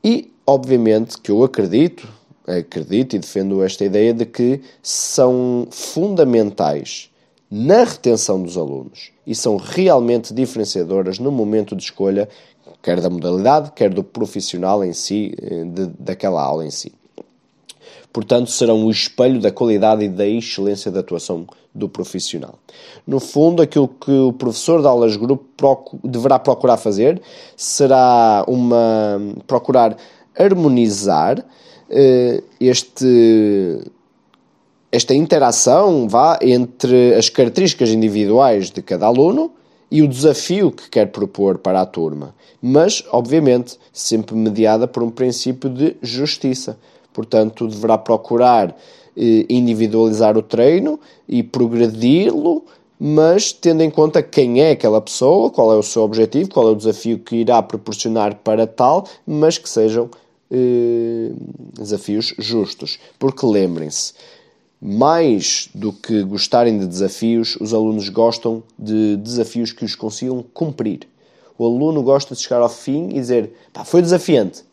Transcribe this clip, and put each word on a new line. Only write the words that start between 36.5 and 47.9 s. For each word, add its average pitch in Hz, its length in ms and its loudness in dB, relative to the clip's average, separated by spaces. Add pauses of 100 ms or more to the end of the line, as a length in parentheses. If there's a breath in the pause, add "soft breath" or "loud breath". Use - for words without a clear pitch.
as 110 140 2
características 123 640 2
individuais 107 800 2
de - 100 -12
cada 92 260 -4
aluno 180 440 2 (400 soft breath)
e 151 120 4
o 147 60 4
desafio 147 600 0
que - 180 -20
quer 104 220 0
propor 98 480 -2
para 92 220 -2
a 92 60 0
turma, 73 460 -8 (300 soft breath)
mas, 143 480 2
obviamente, 123 680 0 (160 soft breath)
sempre 110 440 -4
mediada 110 500 2
por 120 160 -6
um 117 80 -4
princípio 127 580 -4
de 143 320 -2
justiça. 127 760 -6 (340 soft breath)
Portanto, 110 560 -2
deverá 110 280 0